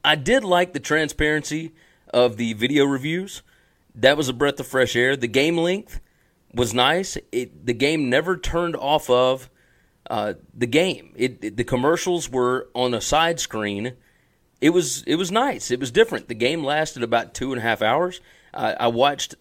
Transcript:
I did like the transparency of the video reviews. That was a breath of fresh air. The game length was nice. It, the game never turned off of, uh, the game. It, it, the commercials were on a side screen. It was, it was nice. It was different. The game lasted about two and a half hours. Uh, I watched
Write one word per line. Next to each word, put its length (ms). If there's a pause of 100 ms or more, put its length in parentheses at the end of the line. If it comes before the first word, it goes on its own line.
I 120
did 280
like 300
the 60
transparency 920 (400)
of 240
the 160
video 320
reviews. 560 (520)
That 240
was 120
a 40
breath 260
of 80
fresh 280
air. 200
The 120
game 300
length 420 (540)
was 200
nice. 440 (140)
It, 340
the 80
game 360
never 280
turned 400
off 320
of, 400 (600)
uh, 260 (180)
the 140
game. 480
It, 280
it, 140
the 60
commercials 680
were 440
on 200
a 80
side 380
screen. 540 (680)
It 120
was, 320
it 120
was 160
nice. 400
It 80
was 120
different. 360
The 80
game 280
lasted 400
about 300
two 180
and 80
a 20
half 200
hours. 380 (340)
Uh, 260
I 80
watched 540